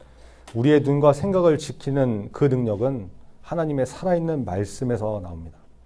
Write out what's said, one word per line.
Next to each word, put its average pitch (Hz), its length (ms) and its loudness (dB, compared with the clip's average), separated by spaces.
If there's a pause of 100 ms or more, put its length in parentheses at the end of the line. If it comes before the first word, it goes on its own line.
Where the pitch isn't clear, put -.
(560)
우리의 143 260 6
눈과 143 320 4
생각을 175 460 2
지키는 123 720 -2
그 - 140 0
능력은 120 640 0 (320)
하나님의 151 420 -2
살아있는 165 580 -2
말씀에서 104 800 -4
나옵니다. 85 380 -14 (260)